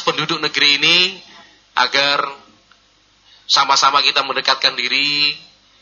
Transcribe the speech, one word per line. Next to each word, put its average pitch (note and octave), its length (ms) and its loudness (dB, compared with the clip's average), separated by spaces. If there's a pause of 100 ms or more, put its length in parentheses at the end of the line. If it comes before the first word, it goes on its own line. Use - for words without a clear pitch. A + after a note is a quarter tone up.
penduduk D#3 320 -2
negeri C#3+ 400 2
ini, F3 400 2 (560)
agar C#3 480 0 (1300)
sama-sama C#3 560 2
kita C#3 160 0
mendekatkan C3+ 560 -2
diri, D3 560 -2 (480)